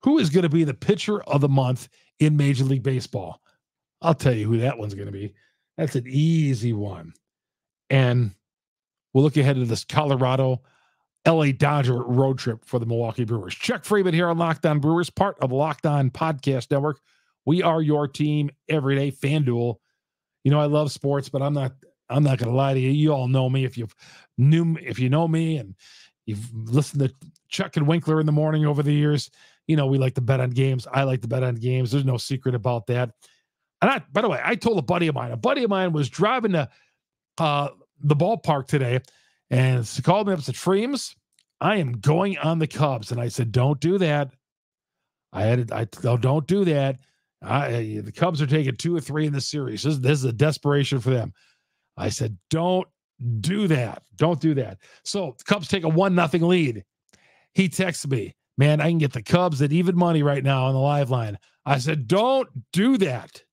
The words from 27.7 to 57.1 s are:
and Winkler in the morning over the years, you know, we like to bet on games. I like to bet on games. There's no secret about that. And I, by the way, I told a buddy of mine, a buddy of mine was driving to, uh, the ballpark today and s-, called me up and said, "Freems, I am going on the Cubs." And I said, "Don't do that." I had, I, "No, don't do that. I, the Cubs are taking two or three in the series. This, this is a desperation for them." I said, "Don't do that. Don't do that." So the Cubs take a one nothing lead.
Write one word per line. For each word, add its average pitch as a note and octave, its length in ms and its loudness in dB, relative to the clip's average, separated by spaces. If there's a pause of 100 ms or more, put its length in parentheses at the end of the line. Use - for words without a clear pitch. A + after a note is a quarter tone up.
and D3 100 2
Winkler D#3 320 2
in D#3 60 0
the D#3 60 2
morning D3+ 340 2
over D3 180 0
the C#3+ 100 2
years, D3 380 0 (340)
you D#3+ 100 2
know, C#3+ 120 2
we C3+ 100 2
like C3 180 2
to C3 60 -2
bet B2+ 180 0
on B2+ 120 -2
games. C3 420 0
I C3+ 100 0
like B2+ 200 -2
to A#2 40 -8
bet B2+ 160 -2
on B2 120 -2
games. B2 360 -2
There's C#3 140 0
no B2+ 120 0
secret C3 360 -4
about A#2 340 -4
that. B2 240 -2 (720)
And G#3+ 100 4
I, C4 100 -2 (100)
by F#3+ 100 0
the A#3 80 2
way, B2+ 140 -2
I G3 120 0
told A3+ 220 0
a D#3+ 40 0
buddy F3 260 0
of D3 80 -2
mine, B2 160 -6
a A#2 60 -8
buddy B3+ 260 0
of A3 60 0
mine F#3 240 0
was D3 160 -2
driving A3 440 0
to, D3+ 160 -2 (680)
uh, D3 320 0 (320)
the D3 140 4
ballpark D#3+ 520 0
today C3 340 0 (480)
and B2+ 300 2
s-, - 220 -6
called G3 260 2
me G3 60 0
up D#3 40 -2
and C#3 80 -8
said, B2+ 100 -8
"Freems, A3 600 -2 (460)
I G#3 160 0
am C#3 160 -2
going D#3+ 440 0
on D#3+ 220 -2
the D#3 80 -2
Cubs." C3+ 440 -4
And A#2+ 80 -4
I A#2+ 80 -4
said, A#2 240 -4
"Don't C3 280 0
do F3+ 180 0
that." D3 340 0 (1000)
I F#2 120 -4
had, A#2 280 0
I, A2 160 -4 (160)
"No, A#2+ 140 2
don't C3 300 0
do G3 180 2
that. C#3 340 0 (420)
I, A2+ 640 -4
the G#2+ 80 -12
Cubs E3 300 0
are D3+ 60 0
taking C3+ 280 0
two E3+ 200 -4
or E3 40 -2
three D3+ 280 -4
in C#3+ 60 -2
the C3+ 80 -4
series. B2+ 420 -6
This, D3 140 0
this C3+ 220 2
is C3 60 -4
a A#2+ 80 0
desperation C#3+ 680 0
for B2 120 0
them." A2 220 -2 (640)
I - 120 -4
said, G#2+ 280 -6 (120)
"Don't F3+ 380 0 (520)
do F#3+ 280 -2
that. C3 360 -2 (120)
Don't D#3 240 0
do D#3+ 160 0
that." G#2+ 240 -6 (240)
So - 340 -8
the - 60 -20
Cubs G3+ 240 -2
take F#3+ 160 -2
a D#3+ 60 0
one F3+ 260 2
nothing E3+ 260 2
lead. D#3+ 420 0 (720)